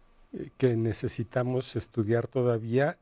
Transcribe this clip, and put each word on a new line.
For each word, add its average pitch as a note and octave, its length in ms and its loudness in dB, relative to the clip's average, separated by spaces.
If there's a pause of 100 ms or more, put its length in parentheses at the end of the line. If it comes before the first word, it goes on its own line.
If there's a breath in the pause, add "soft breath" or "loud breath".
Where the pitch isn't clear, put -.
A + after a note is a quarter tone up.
(580)
que B2 180 4
necesitamos A#2+ 1000 -2
estudiar A#2 500 0
todavía B2 760 0